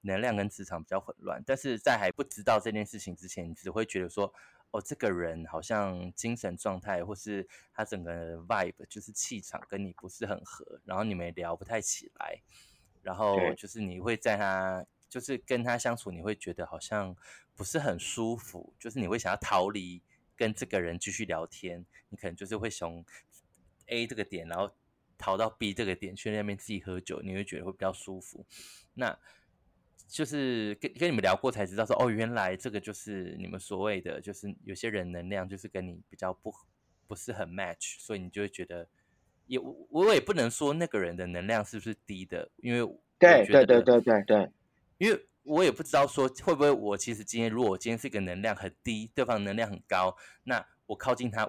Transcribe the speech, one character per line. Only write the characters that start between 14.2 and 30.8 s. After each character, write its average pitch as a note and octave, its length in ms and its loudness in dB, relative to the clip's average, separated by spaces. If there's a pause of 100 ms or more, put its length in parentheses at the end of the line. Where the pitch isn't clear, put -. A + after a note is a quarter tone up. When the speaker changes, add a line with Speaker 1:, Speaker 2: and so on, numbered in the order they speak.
Speaker 1:
他， F#2+ 440 0
Speaker 2:
对。 - 60 -10 (260)
Speaker 1:
就 B2+ 80 -8
是 C3 160 -4
跟 A#2+ 260 -2
他 A#2+ 140 0
相 A#2+ 180 0
处， G2+ 160 -8
你 E2+ 120 -10
会 G#2 120 -2
觉 F2+ 200 -8
得 F2 120 -6
好 E2 140 -12
像 G2 340 -4 (400)
不 - 80 -12
是 D#3 160 -2
很 A#2+ 200 0
舒 A#2 360 -4
服， - 440 -14
就 A#2 100 -14
是 A2+ 100 -8
你 G2 80 0
会 G#2 120 0
想 F#2 120 -2
要 G2 60 0
逃 F#2+ 320 2
离 F2+ 340 -6 (320)
跟 A2 200 0
这 - 100 -10
个 F#2+ 160 0
人 E2+ 180 -2
继 - 120 -6
续 G#2 160 -6
聊 E2 200 -2
天， F2 380 -12 (240)
你 G2+ 80 -16
可 - 100 -8
能 E2+ 80 -6
就 G2 120 -12
是 G#2+ 100 -4
会 G#2+ 140 -4
从 E2+ 340 -8 (840)
A A#2 180 -2
这 A2 100 -10
个 G#2 80 -2
点， E2+ 240 -8
然 E2+ 100 -4
后 G2+ 160 -2 (440)
逃 F#2+ 180 0
到 A2 140 2
B G#2 240 -4
这 A#2 100 -2
个 F#2+ 100 0
点， F#2 220 -8
去 - 140 -6
那 G#2+ 120 0
边 G2+ 140 -4
自 - 120 -14
己 G2 120 -6
喝 F#2 180 -6
酒， - 220 -8
你 F#2+ 140 -8
会 G2 100 -4
觉 F2+ 140 -10
得 F2 80 -10
会 F#2+ 60 -6
比 F#2 40 -20
较 F#2+ 160 -2
舒 F#2+ 260 -14
服。 - 280 -18 (480)
那 B2 200 -4 (920)
就 - 160 -4
是 B2 520 -2
跟， - 180 -6